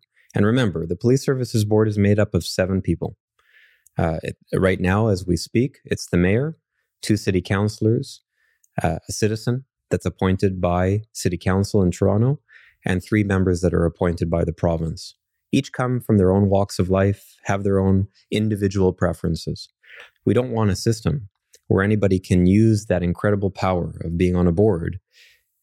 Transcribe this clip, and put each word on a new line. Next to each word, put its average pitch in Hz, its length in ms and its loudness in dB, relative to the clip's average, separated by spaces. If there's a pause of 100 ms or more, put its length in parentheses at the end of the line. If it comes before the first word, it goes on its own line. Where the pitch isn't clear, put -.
(360)
And 104 100 2
remember, 107 400 -2
the 87 100 -6
police 131 260 0
services 127 420 -2
board 107 220 2
is 104 120 -2
made 101 200 4
up 104 160 0
of 85 100 -2
seven 95 360 -2
people. - 360 -4 (800)
Uh, 82 260 -2
it, - 140 -10 (160)
right 92 280 2
now, 98 280 2
as 95 160 -2
we 87 120 0
speak, 127 480 -4
it's - 220 -6
the - 100 -2
mayor, 113 420 0 (440)
two 107 140 0
city 95 240 -2
councillors, 107 800 -2 (600)
uh, 82 160 -2 (100)
a - 40 -10
citizen 113 520 -4 (260)
that's - 160 -2
appointed 95 540 -2
by 92 420 0 (100)
city 90 240 -4
council 98 460 0
in 87 100 2
Toronto, 107 480 0 (440)
and 92 160 -2
three 107 220 0
members 95 380 0
that 87 140 0
are 87 100 2
appointed 85 440 -2
by 85 160 0
the 85 80 -2
province. 82 600 -4 (380)
Each 139 200 0
come 127 280 -2
from 113 160 2
their 92 160 6
own 101 160 4
walks 98 320 0
of 90 100 -2
life, 98 540 0
have 101 180 -2
their 98 160 0
own 95 300 2 (240)
individual 101 600 0
preferences. 82 760 -4 (560)
We 107 100 2
don't 123 160 0
want 110 200 0
a 92 60 0
system 113 520 -4 (400)
where 95 160 2
anybody 101 340 2
can 90 280 2
use 107 400 4
that 90 180 -2
incredible 98 460 -2
power 87 520 -4
of 85 160 -6
being 90 160 2
on 90 140 2
a 85 40 2
board, 87 460 0 (640)